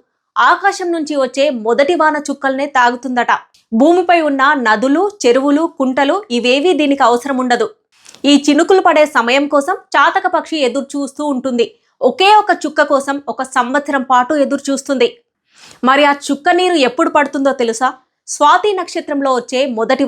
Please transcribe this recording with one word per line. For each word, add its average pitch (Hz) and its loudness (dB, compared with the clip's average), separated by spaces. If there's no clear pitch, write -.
ఆకాశం 359 0
నుంచి 311 -4
వచ్చే 269 -2
మొదటి 247 0
వాన 302 2
చుక్కల్నే 277 -4
తాగుతుందట. 247 0
భూమిపై 349 4
ఉన్న 277 -2
నదులు, 262 2
చెరువులు, 277 2
కుంటలు 269 0
ఇవేవీ 247 2
దీనికి 277 0
అవసరం 240 0
ఉండదు. 240 -2
ఈ 285 6
చినుకులు 339 2
పడే 311 4
సమయం 269 0
కోసం 285 -2
చాతక 339 2
పక్షి 311 -4
ఎదురు 277 -4
చూస్తూ 277 -8
ఉంటుంది. 247 -2
ఒకే 370 2
ఒక 415 -2
చుక్క 302 0
కోసం 277 -2
ఒక 247 -8
సంవత్సరం 269 -2
పాటు 254 2
ఎదురు 277 -2
చూస్తుంది. 262 -2
మరి 277 4
ఆ 285 4
చుక్క 285 -4
నీరు 359 0
ఎప్పుడు 330 -2
పడుతుందో 277 0
తెలుసా? 233 -2
స్వాతి 359 2
నక్షత్రంలో 285 -4
వచ్చే 247 -4
మొదటి 254 -2